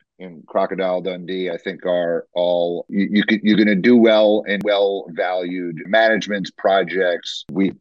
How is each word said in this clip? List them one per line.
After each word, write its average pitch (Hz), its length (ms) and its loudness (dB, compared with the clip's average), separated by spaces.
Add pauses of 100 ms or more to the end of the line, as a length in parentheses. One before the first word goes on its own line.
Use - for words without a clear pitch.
(180)
and 87 280 -18
Crocodile 92 560 -2
Dundee, 90 480 -6
I 85 80 -8
think 92 260 -10
are 87 480 -2
all, 87 560 0
you, 98 220 -2
you 104 140 2
could, 107 180 0
you're 104 160 2
gonna 107 160 4
do 117 240 6
well 107 480 4
in 98 180 -4
well-valued 92 1200 -2
managements, 104 640 0
projects. 90 1040 -2
We 92 280 0